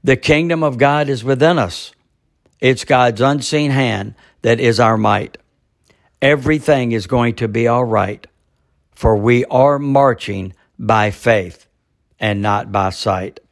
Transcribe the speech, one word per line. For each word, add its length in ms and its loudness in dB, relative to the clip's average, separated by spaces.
The 100 4
kingdom 480 0
of 140 -2
God 320 2
is 120 -4
within 380 2
us. 320 -6
It's 240 0
God's 340 2
unseen 520 0
hand 440 -2
that 200 2
is 180 2
our 160 4
might. 420 -2
Everything 720 0
is 140 -4
going 280 0
to 140 -4
be 180 0
all 160 2
right, 420 -2
for 240 0
we 300 2
are 320 2
marching 760 -2
by 320 0
faith 560 -4
and 200 -2
not 300 -2
by 180 0
sight. 520 -6